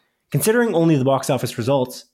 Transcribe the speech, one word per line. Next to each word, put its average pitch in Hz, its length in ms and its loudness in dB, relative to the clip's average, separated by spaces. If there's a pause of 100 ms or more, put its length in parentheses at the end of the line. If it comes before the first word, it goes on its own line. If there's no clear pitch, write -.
(300)
Considering 220 440 0
only 165 220 4
the 131 80 0
box 135 260 0
office 127 280 -4
results, 127 560 -2